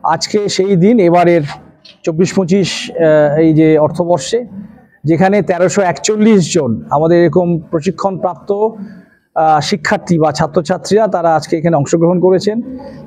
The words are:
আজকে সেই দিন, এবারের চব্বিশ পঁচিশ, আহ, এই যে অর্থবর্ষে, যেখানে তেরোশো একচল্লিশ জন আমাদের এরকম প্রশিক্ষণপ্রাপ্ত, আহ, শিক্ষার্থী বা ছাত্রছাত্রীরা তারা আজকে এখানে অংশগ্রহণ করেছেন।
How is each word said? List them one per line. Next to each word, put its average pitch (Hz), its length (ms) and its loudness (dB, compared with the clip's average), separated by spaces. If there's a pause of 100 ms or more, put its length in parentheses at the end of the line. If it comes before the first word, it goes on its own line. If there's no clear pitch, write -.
আজকে 196 460 -2
সেই 190 280 0
দিন, 214 220 4
এবারের 175 420 4 (600)
চব্বিশ 170 320 -2
পঁচিশ, 185 560 -2
আহ, 151 480 2
এই 160 160 4
যে 156 240 4
অর্থবর্ষে, 175 640 -2 (600)
যেখানে 190 380 2
তেরোশো 180 400 0
একচল্লিশ 208 720 2
জন 127 360 -2
আমাদের 165 320 2
এরকম 175 360 0
প্রশিক্ষণপ্রাপ্ত, 180 960 -6
আহ, 202 1080 -4
শিক্ষার্থী 180 580 -2
বা 151 140 0
ছাত্রছাত্রীরা 180 760 -2
তারা 170 280 0
আজকে 156 220 -2
এখানে 165 200 0
অংশগ্রহণ 170 440 0
করেছেন। 190 400 0 (460)